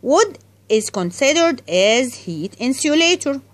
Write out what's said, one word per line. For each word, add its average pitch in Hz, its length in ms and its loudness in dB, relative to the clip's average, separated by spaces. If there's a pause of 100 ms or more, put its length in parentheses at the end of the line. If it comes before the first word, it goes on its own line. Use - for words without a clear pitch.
Wood 370 320 2 (360)
is 214 120 0
considered 269 840 0
as 220 440 2 (140)
heat 165 340 -8
insulator. 302 760 0 (160)